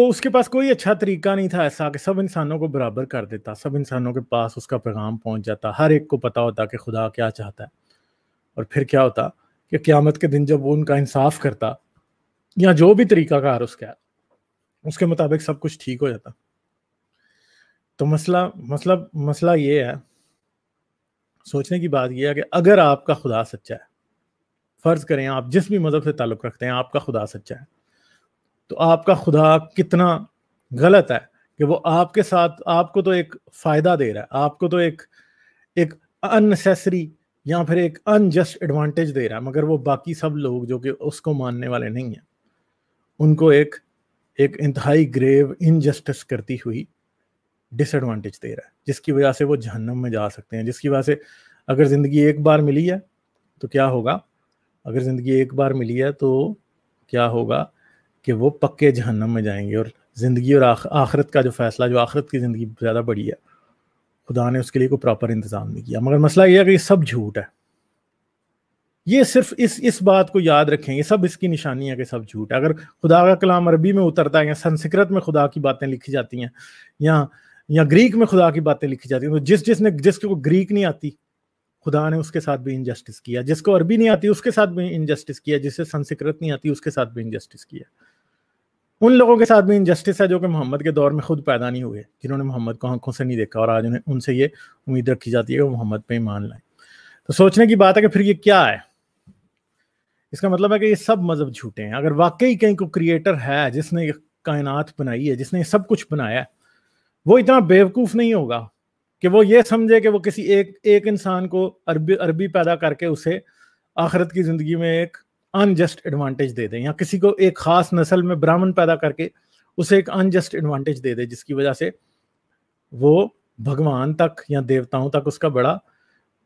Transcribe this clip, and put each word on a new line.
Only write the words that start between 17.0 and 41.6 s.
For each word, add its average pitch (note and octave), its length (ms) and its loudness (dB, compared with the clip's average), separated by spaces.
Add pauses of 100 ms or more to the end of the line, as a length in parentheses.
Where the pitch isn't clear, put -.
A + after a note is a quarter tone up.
तो C#3 60 -2
मसला, E3 400 -2 (120)
मतलब D#3+ 600 -4
मसला D3 380 0
ये D3 280 0
है, B2+ 180 -10 (1400)
सोचने C#3+ 340 -4
की E3+ 100 -6
बात C3 220 -2
ये C3 160 -4
है C#3+ 80 -2
कि D3 60 -6 (120)
अगर F#3 260 6
आपका D3 360 4
खुदा A2+ 280 -4
सच्चा - 320 -16
है, - 140 -20 (960)
फ़र्ज़ D#3+ 200 0
करें C3+ 220 -2
आप C3 220 -6
जिस F3 220 0
भी G#3 80 0
मज़हब D#3 240 -2
से D3+ 100 -4
ताल्लुक़ A2+ 340 -6
रखते A#2+ 180 -12
हैं, B2+ 80 -4
आपका B2+ 260 -4
खुदा A2 260 -6
सच्चा - 300 -16
है, C3+ 120 -20 (1040)
तो - 60 -12
आपका E3 380 2
खुदा D#3 420 4 (200)
कितना F3 300 2 (640)
गलत E3+ 400 4
है A#2 80 -2 (400)
कि D3+ 40 0
वो D3 120 0
आपके F3 480 0
साथ, E3+ 320 0 (120)
आपको E3+ 340 -2
तो F#3 120 0
एक F3+ 220 -4 (180)
फ़ायदा D#3+ 420 0
दे C3 160 -2
रहा G#2 120 -10
है, - 120 -20
आपको D3 320 -2
तो F3 120 -2
एक, E3 220 -4 (760)
एक E3 160 0 (300)
अननेसेसरी F#3+ 880 0 (340)
या E3+ 180 -2
फिर E3 140 0
एक E3+ 300 -2
अनजस्ट F#3+ 560 2
एडवांटेज D3+ 480 -2
दे C3 160 -2
रहा A2 120 -8
है, A#2+ 60 -10
मगर C#3+ 200 -2
वो D#3 140 0
बाकी C#3 360 -4
सब D#3 220 -4
लोग B2 280 -6
जो B2 140 -6
कि C3 100 -6
उसको D3+ 460 -6
मानने B2 320 -6